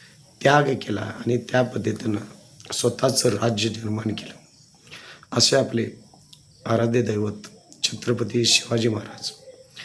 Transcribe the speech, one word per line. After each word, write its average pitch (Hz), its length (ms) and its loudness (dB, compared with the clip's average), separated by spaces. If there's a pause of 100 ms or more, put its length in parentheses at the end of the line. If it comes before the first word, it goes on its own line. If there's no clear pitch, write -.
(420)
त्याग 143 200 6
केला 113 380 -2
आणि 107 360 -2
त्या 127 260 0
पद्धतीनं 110 560 -2 (540)
स्वतःचं 123 560 2
राज्य 110 400 0
निर्माण 110 440 -4
केलं, - 220 -10 (1000)
असे - 240 4
आपले 120 300 2 (800)
आराध्य 117 360 4
दैवत 104 300 0 (500)
छत्रपती 117 600 -2
शिवाजी 117 440 2
महाराज - 420 -6 (540)